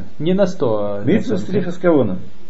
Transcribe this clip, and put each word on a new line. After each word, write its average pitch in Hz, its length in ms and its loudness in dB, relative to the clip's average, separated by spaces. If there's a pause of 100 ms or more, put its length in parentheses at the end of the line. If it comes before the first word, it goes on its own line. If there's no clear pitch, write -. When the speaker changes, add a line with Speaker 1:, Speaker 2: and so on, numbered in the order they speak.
(200)
Speaker 1:
не, 151 60 -2
не 185 80 2
на 196 120 4
сто, 104 580 -2
Speaker 2:
Мицва 151 100 2
Speaker 1:
на 220 80 2
самом 214 160 -2
деле. - 0 -
Speaker 2:
стриха 185 340 -2
с 175 60 -6
кавона. 127 400 4 (320)